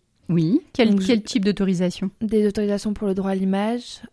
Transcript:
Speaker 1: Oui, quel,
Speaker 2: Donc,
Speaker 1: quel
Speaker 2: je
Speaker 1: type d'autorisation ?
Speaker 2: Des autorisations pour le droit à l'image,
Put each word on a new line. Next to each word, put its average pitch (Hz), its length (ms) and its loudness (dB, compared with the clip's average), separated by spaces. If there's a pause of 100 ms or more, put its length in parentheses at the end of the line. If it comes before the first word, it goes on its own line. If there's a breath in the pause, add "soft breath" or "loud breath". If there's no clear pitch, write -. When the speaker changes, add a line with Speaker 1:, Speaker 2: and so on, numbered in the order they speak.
(300)
Speaker 1:
Oui, 175 320 2 (120)
quel, 226 180 4
Speaker 2:
Donc, 196 120 2
Speaker 1:
quel 226 160 4
Speaker 2:
je 208 40 -4
Speaker 1:
type 202 200 -2
d'autorisation ? 190 680 0 (100)
Speaker 2:
Des 214 240 2
autorisations 202 480 -2
pour 202 140 -4
le 190 80 0
droit 190 160 -2
à 190 40 -2
l'image, 202 680 -2 (120)